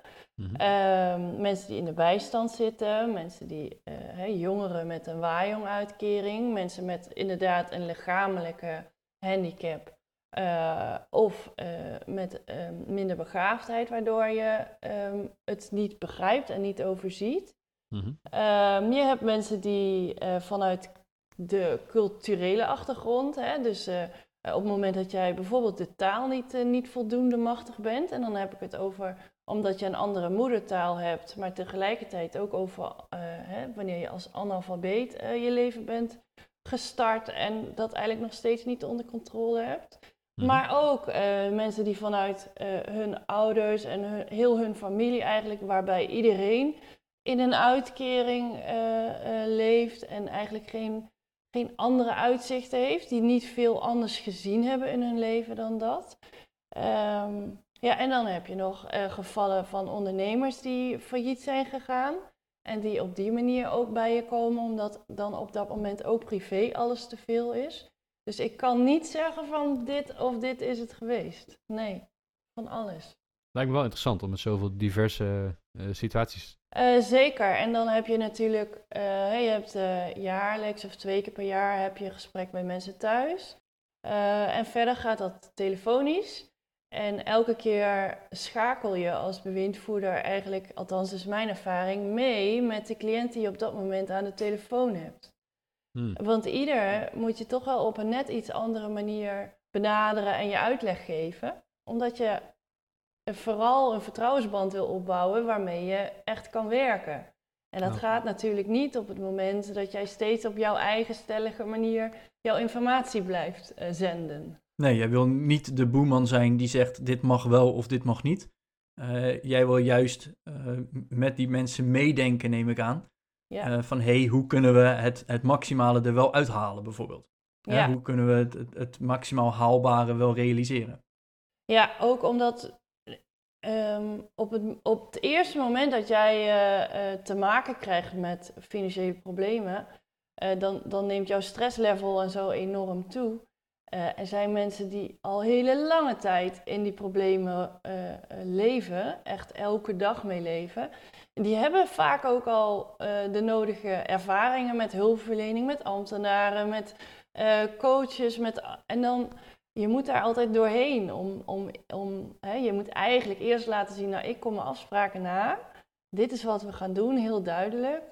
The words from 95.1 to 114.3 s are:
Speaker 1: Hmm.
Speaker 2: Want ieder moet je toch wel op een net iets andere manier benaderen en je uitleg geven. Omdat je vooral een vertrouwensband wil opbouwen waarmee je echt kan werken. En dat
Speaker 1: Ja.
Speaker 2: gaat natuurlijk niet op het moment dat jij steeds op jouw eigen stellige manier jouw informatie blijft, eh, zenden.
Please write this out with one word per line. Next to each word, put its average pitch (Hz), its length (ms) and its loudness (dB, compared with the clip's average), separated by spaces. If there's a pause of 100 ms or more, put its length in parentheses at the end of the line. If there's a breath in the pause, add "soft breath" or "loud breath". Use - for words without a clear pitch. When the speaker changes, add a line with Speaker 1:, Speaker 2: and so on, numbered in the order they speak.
Speaker 1:
Hmm. 117 160 -2 (100)
Speaker 2:
Want 220 220 2
ieder 220 680 0
moet 226 240 -2
je 226 80 -8
toch 247 200 -2
wel 254 200 2
op 220 120 -2
een 214 120 -2
net 269 180 -2
iets 226 240 -6
andere 220 360 -4
manier 208 680 -6 (120)
benaderen 214 640 2
en 208 120 0
je 202 120 0
uitleg 226 460 0
geven. 165 580 -6 (260)
Omdat 233 280 -2
je 220 240 0 (920)
vooral 226 640 2
een 214 80 -2
vertrouwensband 214 720 0
wil 190 140 -2
opbouwen 185 600 0
waarmee 190 400 -2
je 190 260 -2 (120)
echt - 260 -8
kan 220 180 -4
werken. 214 640 0 (420)
En 190 60 -4
dat 190 120 0
Speaker 1:
Ja. - 60 -4
Speaker 2:
gaat 226 240 0
natuurlijk 208 440 -2
niet 262 300 2
op 208 100 -6
het 190 120 -10
moment 196 540 -2
dat 196 180 -4
jij 202 140 -4
steeds 220 400 0
op 208 120 -4
jouw 214 180 2
eigen 220 400 0
stellige 220 480 -4
manier 220 500 -2 (280 loud breath)
jouw 220 160 2
informatie 240 640 0
blijft, 180 500 -6
eh, - 180 -8
zenden. 165 680 -4 (140)